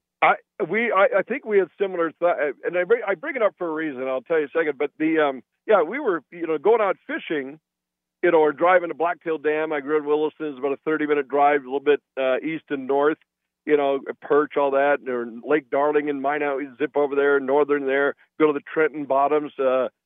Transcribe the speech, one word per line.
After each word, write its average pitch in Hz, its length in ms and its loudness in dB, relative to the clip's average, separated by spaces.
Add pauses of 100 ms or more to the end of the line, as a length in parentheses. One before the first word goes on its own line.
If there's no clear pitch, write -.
(220)
I, 165 120 4 (340)
we, 220 240 -2
I, 185 280 2
I - 20 2
think 254 240 -8
we 208 140 2
had 180 100 0 (100)
similar 180 320 -2
thought, 170 240 0 (300)
and 170 120 -4
I 180 60 0
bring, 226 240 2
I 196 80 -2
bring 269 220 -8
it 233 40 -2
up 196 160 2
for 175 120 -6
a 160 40 -4
reason. 147 320 -6
I'll 131 180 -4
tell 165 160 -2
you 151 40 0
in 139 100 -8
a 165 60 0
second. 151 180 -2
But 147 220 -4
the, 160 200 0
um, 135 240 0 (220)
yeah, 190 160 4
we 170 180 -4
were, 185 300 -2
you 170 160 -10
know, 160 120 -2
going 220 240 2
out 185 160 -2 (100)
fishing, 156 500 -8 (640)
you 175 100 4
know, 165 80 6
or 151 120 4
driving 175 380 2
to 156 60 -8
Blacktail 160 420 -4
Dam. 151 340 -2
I 151 80 -4
grew 143 160 -4
up 151 80 0
in 143 60 -6
Williston. 151 380 -2
It's 135 120 -10
about 135 140 -2
a 131 100 -4
thirty-minute 147 460 -2
drive, 143 320 4
a 127 40 -20
little 131 140 -6
bit, 147 220 2 (180)
uh, 131 240 0
east 156 260 -8
and 135 180 -6
north, 143 320 2 (480)
you 147 100 4
know, 139 220 0 (220)
Perch, 147 360 2
all 143 140 2
that, 139 360 0
or 120 200 -4 (200)
Lake 147 220 0
Darling 147 400 2
and 143 100 -4
Minot. 143 380 -2
We'd 135 220 -10
zip 147 180 -4
over 143 180 0
there, 139 240 4
northern 143 460 2
there, 139 300 0 (240)
go 156 80 4
to 151 60 2
the 139 80 -4 (120)
Trenton 151 320 0
Bottoms, 143 540 0
uh, 131 300 0 (160)